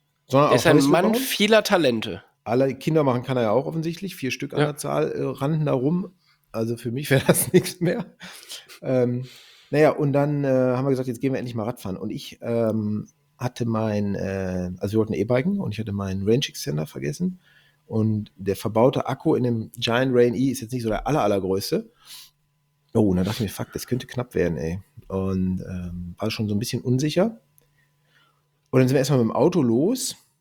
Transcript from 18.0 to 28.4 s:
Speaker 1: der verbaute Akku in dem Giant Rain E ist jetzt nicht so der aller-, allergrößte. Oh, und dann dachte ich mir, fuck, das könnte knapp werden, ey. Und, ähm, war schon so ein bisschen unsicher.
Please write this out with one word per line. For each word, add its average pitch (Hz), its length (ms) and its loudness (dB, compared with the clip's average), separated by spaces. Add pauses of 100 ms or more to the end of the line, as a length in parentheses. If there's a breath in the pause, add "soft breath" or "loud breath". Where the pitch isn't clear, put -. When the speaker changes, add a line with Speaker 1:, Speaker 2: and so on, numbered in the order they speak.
Speaker 1:
der 98 200 -2
verbaute 120 520 2
Akku 143 280 0
in 117 80 -2
dem 117 340 -2
Giant 123 380 0
Rain 120 180 6
E 131 160 0
ist 120 120 -4
jetzt 113 120 -10
nicht 127 100 -6
so 113 60 -2
der 101 180 -2
aller-, 143 160 0
allergrößte. 101 680 0 (1040 loud breath)
Oh, 113 140 6
und 90 80 2
dann 92 80 0
dachte 104 180 -2
ich 92 80 -4
mir, - 40 -14
fuck, - 180 -10
das - 140 -8
könnte 123 200 -4
knapp - 260 -8
werden, 85 240 0
ey. 80 220 -4 (280)
Und, 95 640 -2
ähm, 87 480 -10
war 107 140 -4
schon 104 180 -4
so 104 60 -2
ein 101 40 0
bisschen 120 220 -4
unsicher. 151 580 0 (1300)